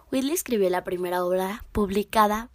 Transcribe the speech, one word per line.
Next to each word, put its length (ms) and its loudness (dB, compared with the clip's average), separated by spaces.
Whitley 220 0
escribió 380 0
la 140 0
primera 400 -2
obra 480 -2
publicada 840 0